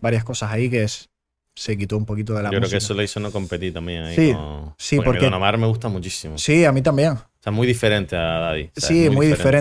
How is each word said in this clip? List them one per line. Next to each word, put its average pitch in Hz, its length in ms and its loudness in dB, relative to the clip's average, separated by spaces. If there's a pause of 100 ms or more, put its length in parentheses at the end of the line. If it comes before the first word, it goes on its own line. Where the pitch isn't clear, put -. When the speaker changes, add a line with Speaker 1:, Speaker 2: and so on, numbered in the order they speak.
Speaker 1:
varias 117 220 0
cosas 113 280 -6
ahí 120 200 0
que 117 140 2
es-, - 240 -8 (440)
se - 240 -6
quitó 101 200 -2
un 107 80 -2
poquito 107 280 -4
de 107 80 -2
la 101 80 -4
Speaker 2:
Yo 98 80 0
creo - 40 2
que 98 40 2 (120)
Speaker 1:
música. - 20 -
Speaker 2:
eso - 160 -4
le 104 80 0
hizo 104 160 -6
no 104 120 -6
competir 92 440 -6
también 85 300 -8
ahí 82 100 -8
Speaker 1:
Sí, 156 180 4
Speaker 2:
con, 76 460 -8
Speaker 1:
sí, - 160 -4
Speaker 2:
porque 135 140 2
a - 20 6
mí 113 60 0
Speaker 1:
porque - 80 2
Speaker 2:
Don - 100 2
Omar 98 240 2
me 113 80 2
gusta 113 220 0
muchísimo. 90 500 -8
Speaker 1:
Sí, 165 260 4
a 143 60 6
mí 135 100 2
también. 147 320 2
Speaker 2:
O 117 160 -8 (100)
sea, - 120 -4
muy 117 160 2
diferente 104 480 0
a 82 240 -2
Daddy, 80 360 -4
o - 40 -10
sea, - 100 -4
Speaker 1:
Sí, 170 140 4
Speaker 2:
es 160 60 4
muy 135 80 4
Speaker 1:
muy 147 100 4
Speaker 2:
diferente. 147 160 2 (180)